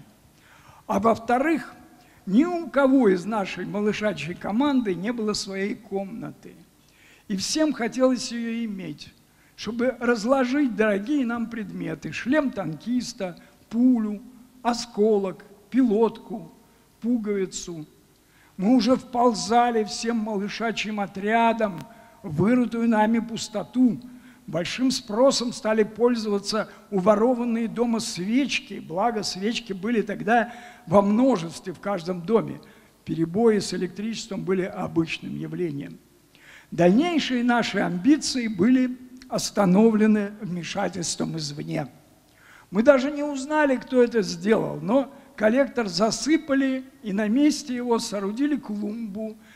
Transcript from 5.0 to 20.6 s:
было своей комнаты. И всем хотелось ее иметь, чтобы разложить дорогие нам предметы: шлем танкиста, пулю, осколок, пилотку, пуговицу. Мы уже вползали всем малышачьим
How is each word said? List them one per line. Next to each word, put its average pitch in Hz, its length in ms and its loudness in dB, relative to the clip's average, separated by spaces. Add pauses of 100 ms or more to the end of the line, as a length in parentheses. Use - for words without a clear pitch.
было 214 180 -4
своей 196 420 -4
комнаты. 185 840 -10 (760)
И 208 80 -4
всем 311 340 0
хотелось 247 580 0
ее 233 360 -6
иметь, 185 480 -10 (420)
чтобы 240 460 -2
разложить 247 760 2
дорогие 214 500 0
нам 233 240 -4
предметы: 170 640 -8
шлем 269 400 0
танкиста, 185 880 -6 (320)
пулю, 226 520 2 (420)
осколок, 208 840 0 (240)
пилотку, 214 840 0 (480)
пуговицу. 202 840 -4 (720)
Мы 214 180 4
уже 247 220 4
вползали 233 880 2
всем 226 320 -4
малышачьим 214 840 -4